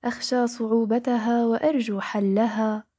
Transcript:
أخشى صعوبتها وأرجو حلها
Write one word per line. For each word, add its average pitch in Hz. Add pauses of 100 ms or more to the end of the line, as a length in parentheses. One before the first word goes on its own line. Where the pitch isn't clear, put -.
أخشى 240
صعوبتها 233
وأرجو 226
حلها 214 (160)